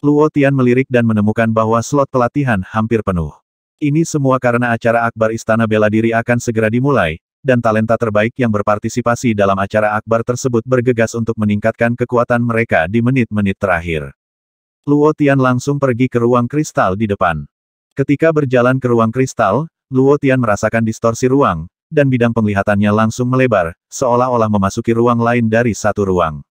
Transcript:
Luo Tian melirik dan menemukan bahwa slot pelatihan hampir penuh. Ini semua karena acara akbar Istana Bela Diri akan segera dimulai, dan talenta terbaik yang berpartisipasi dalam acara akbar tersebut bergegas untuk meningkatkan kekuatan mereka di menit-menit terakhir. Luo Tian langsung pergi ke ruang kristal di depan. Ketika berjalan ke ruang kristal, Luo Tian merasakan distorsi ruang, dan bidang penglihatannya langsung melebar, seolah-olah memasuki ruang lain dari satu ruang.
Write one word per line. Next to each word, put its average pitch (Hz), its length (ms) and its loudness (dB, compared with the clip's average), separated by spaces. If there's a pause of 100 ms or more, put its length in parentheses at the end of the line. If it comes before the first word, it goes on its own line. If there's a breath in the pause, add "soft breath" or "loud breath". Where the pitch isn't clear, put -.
Luo 147 320 2
Tian 139 160 2
melirik 131 400 2
dan 120 160 2
menemukan 110 480 0
bahwa 110 320 2
slot 143 240 0
pelatihan 123 560 -2
hampir 110 400 -2
penuh. 82 320 -4 (400)
Ini 151 240 0
semua 135 400 0
karena 120 320 0
acara 117 320 0
akbar 110 240 -2
Istana 113 400 -2
Bela 107 160 2
Diri 110 240 2
akan 117 320 -2
segera 110 320 -2
dimulai, 120 480 0 (240)
dan 123 160 2
talenta 110 400 0
terbaik 107 320 0
yang 120 160 -2
berpartisipasi 110 880 -2
dalam 98 240 2
acara 107 320 -2
akbar 113 320 -2
tersebut 123 400 -2
bergegas 120 480 0
untuk 113 240 -4
meningkatkan 107 560 0
kekuatan 120 480 0
mereka 113 480 0
di 110 80 0
menit-menit 113 640 0
terakhir. 85 480 -4 (800)
Luo 147 240 4
Tian 139 240 2
langsung 127 400 0
pergi 127 320 0
ke - 80 -2
ruang 120 320 2
kristal 127 480 -2
di 110 80 -2
depan. 87 400 -2 (460)
Ketika 143 420 0
berjalan 127 480 2
ke 123 80 -4
ruang 113 240 2
kristal, 131 560 0 (220)
Luo 135 260 4
Tian 131 240 0
merasakan 110 400 0
distorsi 113 460 -2
ruang, 110 400 0 (240)
dan 147 160 2
bidang 120 240 2
penglihatannya 104 560 0
langsung 110 420 0
melebar, 110 460 0 (160)
seolah-olah 120 560 0
memasuki 107 480 0
ruang 120 240 2
lain 117 320 0
dari 113 240 0
satu 101 320 -2
ruang. 82 320 -2 (120)